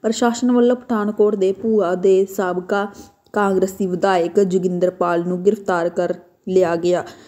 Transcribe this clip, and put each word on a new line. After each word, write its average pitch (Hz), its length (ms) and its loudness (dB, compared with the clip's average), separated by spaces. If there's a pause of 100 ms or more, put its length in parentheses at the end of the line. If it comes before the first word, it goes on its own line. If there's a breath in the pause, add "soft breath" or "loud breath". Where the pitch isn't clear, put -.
ਪ੍ਰਸ਼ਾਸਨ 233 500 0
ਵੱਲੋਂ 240 240 4
ਪਠਾਨਕੋਟ 214 600 0
ਦੇ 190 180 0
ਭੋਆ 190 440 0
ਦੇ 190 300 4
ਸਾਬਕਾ 196 600 -4 (460 loud breath)
ਕਾਂਗਰਸੀ 190 540 0
ਵਿਧਾਇਕ 180 520 0
ਜੋਗਿੰਦਰਪਾਲ 180 880 0
ਨੂੰ 180 180 -4
ਗ੍ਰਿਫਤਾਰ 190 460 0
ਕਰ 175 220 -4 (340)
ਲਿਆ 185 280 2
ਗਿਆ। 175 280 0 (240 loud breath)